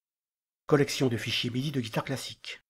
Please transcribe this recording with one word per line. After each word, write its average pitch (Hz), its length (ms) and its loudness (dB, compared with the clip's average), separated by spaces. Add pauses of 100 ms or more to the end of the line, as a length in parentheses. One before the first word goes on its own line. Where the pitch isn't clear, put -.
(640)
collection 143 440 4
de 117 100 0
fichiers 117 320 -2
midi 131 200 -2
de 139 120 -2
guitare 110 220 -2
classique. - 640 -8